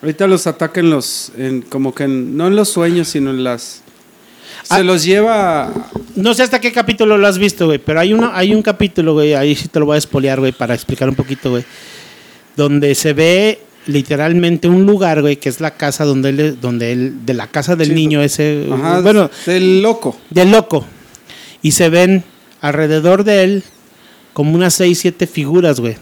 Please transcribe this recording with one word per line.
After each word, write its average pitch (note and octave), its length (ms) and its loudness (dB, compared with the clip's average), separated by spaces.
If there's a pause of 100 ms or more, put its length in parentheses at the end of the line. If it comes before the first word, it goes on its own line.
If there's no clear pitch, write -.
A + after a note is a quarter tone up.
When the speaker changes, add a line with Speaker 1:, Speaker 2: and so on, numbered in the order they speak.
Speaker 1:
Ahorita D#3 260 -4
los F#3 200 2
atacan E3 420 -2
los, - 480 -4
en, C3 260 -6
como C3+ 300 -4
que D3 100 -6
en, C3 340 -4
no E3 100 -2
en G3 80 2
los G#3 140 0
sueños, E3+ 400 0
sino C#3 220 -2
en B2+ 120 -4
las... B2 380 -8 (840)
Se - 100 -4
Speaker 2:
Ah, F#3+ 60 4
Speaker 1:
los F3+ 240 0
lleva F#3+ 640 0
a - 80 -8 (420)
Speaker 2:
no G#3 180 0
sé B3 100 2
hasta A#3+ 180 -2
qué A#3 100 -4
capítulo A3+ 460 2
lo G3+ 100 4
has F#3+ 100 2
visto, F#3+ 300 0
güey, D3+ 120 0
pero D#3 200 -2
hay F#3+ 140 2
una, A3+ 240 0
hay F#3+ 160 2
un A3 80 2
capítulo, F#3+ 520 0
güey, D3+ 200 2
ahí C#3+ 220 0
sí - 140 -10
te D#3+ 100 -2
lo D3+ 60 2
voy D3 100 0
a - 20 2
espolear, C3+ 420 -2
güey, C3 140 0
para A#2+ 220 -4
explicar C3 340 -4
un C3+ 60 -4
poquito, C3+ 340 -6
güey, B2 160 -4 (880)
donde C#3+ 400 2
se D#3 160 -2
ve F3+ 480 2 (260)
literalmente D#3+ 840 0
un F#3 160 4
lugar, F#3 360 2
güey, D3 140 2
que C#3+ 140 -6
es A#2+ 100 -8
la D#3 120 -4
casa D3 340 -4
donde C3+ 240 0
él, C#3 320 -2
donde A#2+ 320 -4
él, B2+ 320 -6
de B2+ 80 -2
la A2+ 140 -6
casa D#3 280 -2
del D#3+ 140 0
Speaker 1:
Sí, D3+ 60 0
Speaker 2:
niño D#3 240 0
Speaker 1:
do-, D3 60 2
Speaker 2:
ese, D3 460 -2
Speaker 1:
ajá, E3 300 0
Speaker 2:
bueno, G3 280 4 (160)
Speaker 1:
del F#3 360 2
loco. A3 360 -2 (120)
Speaker 2:
del F3+ 220 4
loco. G3+ 340 2 (760)
Y D#3+ 100 0
se E3 180 2
ven F3+ 340 4 (380)
alrededor D#3 640 2
de G3+ 180 4
él F#3+ 200 0 (680)
como D3+ 200 0
unas F3 220 2
seis, F3 240 2
siete F3 260 -2
figuras, D#3 540 0
güey. A#2 220 -4